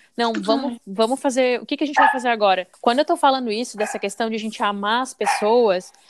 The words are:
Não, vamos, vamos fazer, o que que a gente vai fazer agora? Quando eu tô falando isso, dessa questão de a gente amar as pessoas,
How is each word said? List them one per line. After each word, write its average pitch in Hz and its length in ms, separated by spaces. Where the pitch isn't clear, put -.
Não, 233 180
vamos, 233 520
vamos 226 340
fazer, 247 420
o 226 40
que - 80
que 294 100
a - 20
gente 285 100
vai - 160
fazer 247 160
agora? 202 380
Quando 240 180
eu 302 40
tô 339 120
falando 269 340
isso, 220 280
dessa 214 200
questão 208 300
de 226 80
a - 20
gente 214 240
amar 208 400
as 262 120
pessoas, 208 760